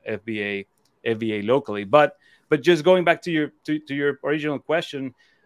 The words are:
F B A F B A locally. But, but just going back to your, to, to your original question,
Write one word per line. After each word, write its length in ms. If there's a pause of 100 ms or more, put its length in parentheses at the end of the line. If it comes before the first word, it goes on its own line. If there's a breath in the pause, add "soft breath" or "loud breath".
F 180
B 180
A 240 (400)
F 140
B 140
A 80
locally. 420
But, 340 (320 soft breath)
but 120
just 220
going 200
back 200
to 80
your, 200 (140)
to, 140
to 160
your 280
original 360
question, 540 (320 soft breath)